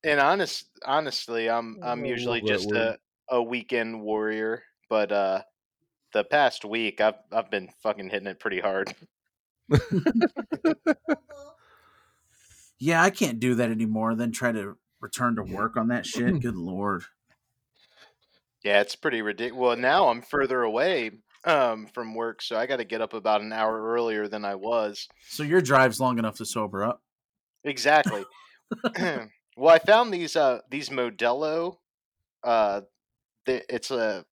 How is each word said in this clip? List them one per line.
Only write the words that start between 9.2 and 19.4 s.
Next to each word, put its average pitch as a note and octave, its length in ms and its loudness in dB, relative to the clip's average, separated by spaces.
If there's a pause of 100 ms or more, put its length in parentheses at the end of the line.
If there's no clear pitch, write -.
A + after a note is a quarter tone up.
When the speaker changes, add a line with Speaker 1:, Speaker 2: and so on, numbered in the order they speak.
Speaker 1:
<laughs> C#3+ 100 4 (3000)
Speaker 3:
Yeah, E3 220 2
I F#3 80 6
can't C3+ 300 -2
do B2 160 2
that A#2 160 2
anymore, A2 420 0
then A#2 180 -2
try A#2+ 200 -2
to G#2 260 -6 (240)
return A#2+ 360 -2
to G#2+ 40 -4
work G2 360 -4
on A2+ 100 0
that A#2+ 180 -2
shit. B2 340 0
Speaker 2:
<laughs> - 20 -4
Speaker 3:
Good A#2 140 -2
Lord. F#2 480 -4 (1600)
Speaker 1:
Yeah, G#2 180 4
it's - 140 -4
pretty B2 260 -4
ridic-, A2 320 -4